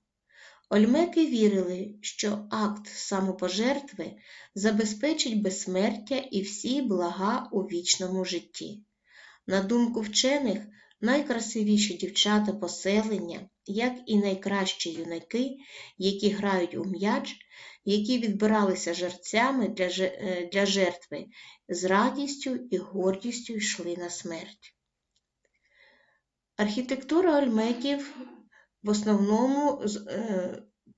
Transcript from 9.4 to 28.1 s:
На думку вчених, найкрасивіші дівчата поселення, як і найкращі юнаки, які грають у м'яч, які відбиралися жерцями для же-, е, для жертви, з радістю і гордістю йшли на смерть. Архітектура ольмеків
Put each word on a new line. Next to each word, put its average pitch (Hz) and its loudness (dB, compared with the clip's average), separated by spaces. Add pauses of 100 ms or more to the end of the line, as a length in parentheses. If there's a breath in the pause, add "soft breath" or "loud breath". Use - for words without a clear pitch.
На 190 2
думку 233 2
вчених, 254 0 (340 loud breath)
найкрасивіші 220 2
дівчата 202 2
поселення, 185 -2 (160)
як 233 -2 (120)
і 214 2
найкращі 196 0
юнаки, 170 -4 (400 loud breath)
які 196 2
грають 190 0
у 170 -4
м'яч, 196 -2 (500 loud breath)
які 214 2
відбиралися 202 2
жерцями 214 0
для 180 -2
же-, 185 -2
е, 180 -4
для 196 2
жертви, 185 0 (440 loud breath)
з 175 -4
радістю 254 2 (120)
і 185 2
гордістю 190 -4
йшли 175 -4
на 175 -8
смерть. - -12 (1800 soft breath)
Архітектура 269 2
ольмеків 254 0 (680 soft breath)